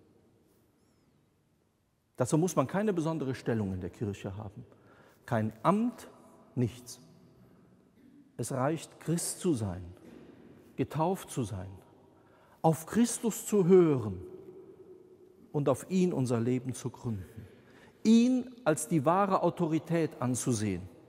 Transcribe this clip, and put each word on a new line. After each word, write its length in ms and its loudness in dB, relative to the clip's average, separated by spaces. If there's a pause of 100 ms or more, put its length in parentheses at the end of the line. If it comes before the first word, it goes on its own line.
(2250)
Dazu 220 2
muss 180 0
man 100 2
keine 260 -2
besondere 420 -2
Stellung 380 -2
in 80 -6
der 100 -8
Kirche 460 -8
haben, 280 -14 (600)
kein 280 -2 (100)
Amt, 460 0 (460)
nichts. 460 -4 (1400)
Es 160 -6
reicht, 480 -2
Christ 400 -4
zu 140 2
sein, 300 -4 (920)
getauft 540 -2
zu 140 -4
sein, 260 -10 (920)
auf 240 2
Christus 600 0
zu 200 4
hören 540 6 (1300)
und 160 0
auf 200 2
ihn 240 2
unser 280 0
Leben 340 0
zu 160 -8
gründen. 560 -10 (560)
Ihn 480 4 (140)
als 240 0
die 160 2
wahre 380 2
Autorität 800 0
anzusehen, 600 -2 (260)